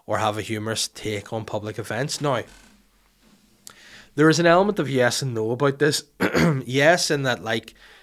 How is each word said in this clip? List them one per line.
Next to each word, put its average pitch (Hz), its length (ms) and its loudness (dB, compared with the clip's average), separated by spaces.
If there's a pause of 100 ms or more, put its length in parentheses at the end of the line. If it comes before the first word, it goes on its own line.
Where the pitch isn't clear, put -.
or 107 120 -2
have 107 200 0
a 107 40 -6
humorous 107 460 -6
take - 440 -10
on 110 120 -6
public 107 340 -8
events?" 117 420 -6
Now, 139 240 -2 (1700)
there 151 140 6
is 156 100 4
an 170 80 4
element 196 320 4
of 143 100 0
yes 123 320 2
and 127 140 -4
no 110 160 -2
about 139 280 0
this. 147 260 0 (160)
<clears throat> 151 460 0
Yes, 147 440 2
in 143 140 -2
that, 120 180 -2
like, 113 320 -6 (280)